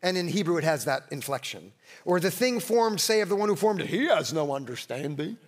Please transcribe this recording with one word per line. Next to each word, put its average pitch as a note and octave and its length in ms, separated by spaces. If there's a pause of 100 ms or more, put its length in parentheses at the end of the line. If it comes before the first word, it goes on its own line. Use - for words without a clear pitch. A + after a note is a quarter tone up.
And F#3 140
in F3 120
Hebrew, F3 280
it D3+ 80
has D3+ 220
that C3+ 240
inflection. B2 640 (320)
Or, F3+ 160
The F3+ 100
thing A#3+ 300
formed, A3 400
say A3 200
of G3+ 80
the G3+ 80
one G#3 120
who G3+ 80
formed G3+ 240
it, D#3 80
he G3+ 180
has E3 260
no D3 220
understanding. C#3 840 (120)